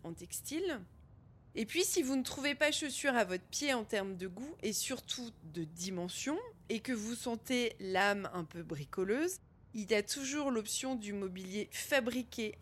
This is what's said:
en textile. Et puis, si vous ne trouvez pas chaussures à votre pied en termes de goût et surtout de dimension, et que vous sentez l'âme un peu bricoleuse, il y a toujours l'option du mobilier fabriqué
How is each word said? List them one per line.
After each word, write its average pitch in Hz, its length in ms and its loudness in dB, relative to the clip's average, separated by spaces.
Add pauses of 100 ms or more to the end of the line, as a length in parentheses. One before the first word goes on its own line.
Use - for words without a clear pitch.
en 165 80 -6
textile. 277 680 -2 (760)
Et 220 120 0
puis, 339 160 2
si 370 200 4
vous 262 120 2
ne 262 80 4
trouvez 285 320 0
pas 302 160 6
chaussures 285 460 2
à 220 80 6
votre 185 220 -2
pied 277 280 2
en 226 80 2
termes 196 340 0
de 185 120 -4
goût 240 340 -10
et 214 100 0
surtout - 580 -4 (220)
de 165 120 -4
dimension, 180 760 -2 (300)
et 226 100 2
que 254 140 -4
vous 226 240 -2
sentez 240 640 0
l'âme 196 520 4
un 180 120 -2
peu 170 180 -10
bricoleuse, 190 800 0 (340)
il 208 160 -2
y 220 40 4
a 208 80 6
toujours 277 480 -2
l'option 240 440 0
du 208 180 -4
mobilier 190 600 -4
fabriqué 240 880 0